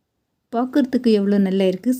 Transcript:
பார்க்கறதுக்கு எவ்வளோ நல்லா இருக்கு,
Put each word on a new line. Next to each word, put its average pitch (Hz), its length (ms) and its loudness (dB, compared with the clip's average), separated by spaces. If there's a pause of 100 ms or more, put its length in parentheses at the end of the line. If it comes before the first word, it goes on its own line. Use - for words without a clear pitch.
(560)
பார்க்கறதுக்கு 254 540 0 (100)
எவ்வளோ 202 260 0
நல்லா 190 260 0
இருக்கு, 185 280 -4